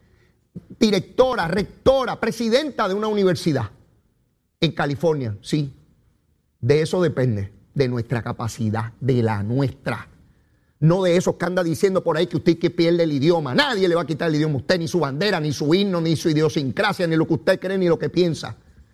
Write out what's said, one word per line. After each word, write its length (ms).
Directora, 680
rectora, 720
presidenta 720
de 60
una 120
universidad 640
en 140
California, 680
sí. 300
De 200
eso 200
depende, 520
de 140
nuestra 340
capacidad, 760
de 240
la 220
nuestra. 640
No 240
de 120
esos 200
que 80
anda 180
diciendo 400
por 140
ahí 100
que 120
usted 200
que 100
pierde 360
el 80
idioma. 420
Nadie 320
le 80
va 80
a 20
quitar 240
el 60
idioma 200
a 20
usted, 240
ni 80
su 100
bandera, 400
ni 140
su 200
himno, 280
ni 160
su 120
idiosincrasia, 800
ni 80
lo 100
que 100
usted 260
cree, 180
ni 80
lo 100
que 140
piensa. 460